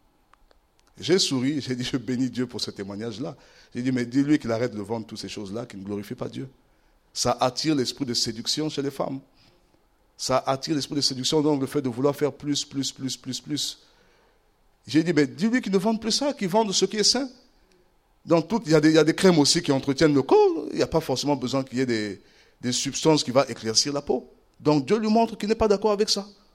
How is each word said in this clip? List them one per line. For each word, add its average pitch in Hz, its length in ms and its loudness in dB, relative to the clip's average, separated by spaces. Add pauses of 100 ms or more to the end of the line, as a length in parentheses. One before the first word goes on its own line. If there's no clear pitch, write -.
(960)
J'ai 156 220 2
souri, 135 420 -2
j'ai 127 140 -4
dit, « 123 160 -6
Je 143 60 -2
bénis 123 340 -2
Dieu 120 160 -4
pour 107 140 -8
ce 107 100 -6
témoignage-là. » 107 640 -10 (400)
J'ai 123 80 -6
dit, « 131 80 0
Mais 123 160 0
dis-lui 139 320 2
qu'il 113 120 -4
arrête 113 220 -2
de 104 80 -8
vendre 110 240 -6
toutes 110 140 -14
ces 98 100 -10
choses-là, 107 380 -10
qu'il 98 120 -16
ne 95 60 -12
glorifie 104 300 -8
pas 120 140 -8
Dieu. » 131 200 -12 (640)
Ça 120 260 0
attire 147 360 0
l'esprit 131 300 -2
de 120 100 -4
séduction 123 540 -4
chez 147 120 -6
les 135 80 -4
femmes. 135 300 -6 (960)
Ça 127 220 0
attire 135 340 -2
l'esprit 143 220 -4
de 139 60 0
séduction, 135 400 0
donc 143 200 2
le 131 60 -2
fait 147 160 -2
de 127 60 -2
vouloir 135 260 0
faire 143 180 -2
plus, 143 320 -4
plus, 135 260 -6
plus, 131 260 -8
plus, - 220 -10
plus. - 400 -6 (1080)
J'ai 151 160 2
dit, « 170 100 0
Mais 147 140 4
dis-lui 214 340 -2
qu'il 196 100 -6
ne 196 60 2
vende 220 240 0
plus 220 100 -4
ça, 269 220 -2
qu'il 202 140 -4
vende 208 240 2
ce 190 140 2
qui 214 120 -6
est 208 60 0
saint. » 254 260 2 (960)
Dans 165 160 4
tout, 202 240 -2
il 151 60 0
y 160 40 6
a 156 40 8
des, 156 100 6
il 160 60 4
y 160 40 8
a 156 40 6
des 160 120 2
crèmes 175 240 6
aussi 143 220 4
qui - 100 -2
entretiennent 139 420 2
le 135 80 6
corps. 359 500 4
Il - 60 -6
n'y 151 60 2
a 120 40 0
pas 160 140 0
forcément 139 340 0
besoin 127 280 -2
qu'il 127 160 -6
y - 20 2
ait 131 40 2
des, 107 360 -2 (400)
des 123 100 -2
substances 147 520 2
qui 127 80 -6
vont 131 120 4
éclaircir 113 500 -2
la 143 80 -4
peau. - 300 -4 (280)
Donc 143 260 2
Dieu 208 120 2
lui 214 120 0
montre 220 280 2
qu'il 208 120 -4
n'est 220 60 2
pas 226 120 2
d'accord 208 240 2
avec 208 180 0
ça. 202 160 -2 (300)